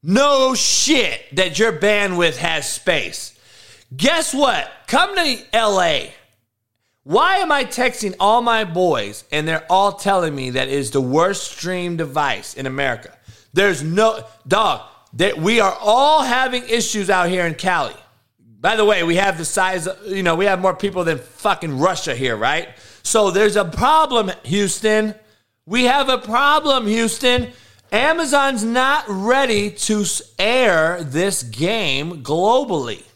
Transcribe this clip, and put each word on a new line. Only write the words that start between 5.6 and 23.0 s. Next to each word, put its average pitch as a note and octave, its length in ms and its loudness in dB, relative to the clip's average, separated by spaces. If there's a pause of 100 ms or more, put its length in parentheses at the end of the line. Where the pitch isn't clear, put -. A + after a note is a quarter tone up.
A. D3 320 -2 (880)
Why D#4+ 360 2
am D#4+ 120 -2
I C#4 140 2
texting A3 560 -4
all A3 220 4
my A3+ 200 0
boys E3 720 -2
and D3+ 140 -2
they're D#3+ 220 -4
all G3 260 2
telling F#3 420 0
me C3 140 -6
that C3 180 -2
is C3+ 240 -4
the C#3 80 2
worst D#3+ 500 0
stream F3 460 -6
device C#3 580 -4
in C3+ 120 -8
America? C3 520 -6 (340)
There's F3 300 2
no, G3 420 0 (220)
dog, F3+ 360 0 (320)
that F3+ 240 0
we G#3 200 2
are F#3+ 220 2
all C#4 420 4
having B3 460 -2
issues G#3+ 420 -2
out F3+ 180 2
here F3+ 160 0
in E3 120 -4
Cali. E3 380 -2 (680)
By G3+ 160 2
the G#3+ 80 4
way, G3+ 180 4
we E3+ 140 2
have F#3+ 200 2
the E3 80 -8
size, F#3 440 -2 (180)
you G3 160 -4
know, E3+ 140 2
we F3+ 80 0
have F#3+ 160 2
more F#3 160 2
people F#3 260 -4
than D#3+ 160 -2
fucking D#3+ 640 -4
Russia D#3+ 340 0
here, A#2+ 220 -2
right? C#3 320 0 (340)